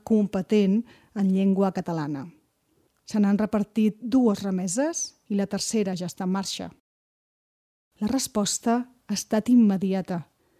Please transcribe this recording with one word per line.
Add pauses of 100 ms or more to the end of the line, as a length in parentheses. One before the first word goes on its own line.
competent (360)
en
llengua
catalana. (800)
Se
n'han
repartit
dues
remeses (260)
i
la
tercera
ja
està
en
marxa. (1300)
La
resposta (280)
ha
estat
immediata. (380)